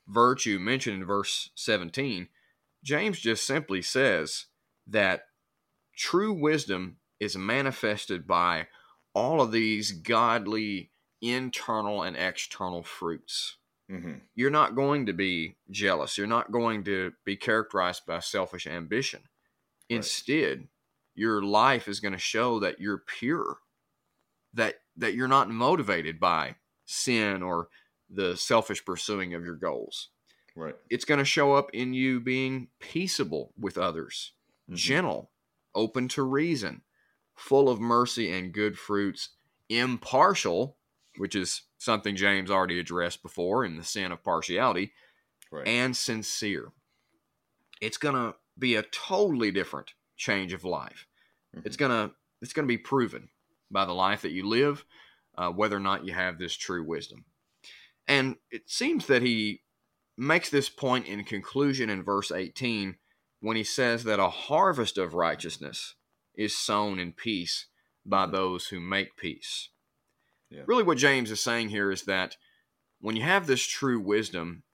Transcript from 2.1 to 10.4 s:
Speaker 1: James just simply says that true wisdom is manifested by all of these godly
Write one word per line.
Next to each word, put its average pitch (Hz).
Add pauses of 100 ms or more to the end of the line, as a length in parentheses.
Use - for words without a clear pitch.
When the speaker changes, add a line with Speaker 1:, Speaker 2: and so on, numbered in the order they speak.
Speaker 1:
James 165
just 113
simply 135
says 98 (400)
that 101 (680)
true 208
wisdom 139 (220)
is 101
manifested 104
by 87 (460)
all 139
of 113
these 110
godly 107 (300)